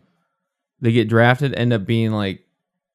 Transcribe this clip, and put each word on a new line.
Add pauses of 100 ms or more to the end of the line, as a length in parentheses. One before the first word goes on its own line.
(800)
that
get
drafted
end
up
being,
like, (480)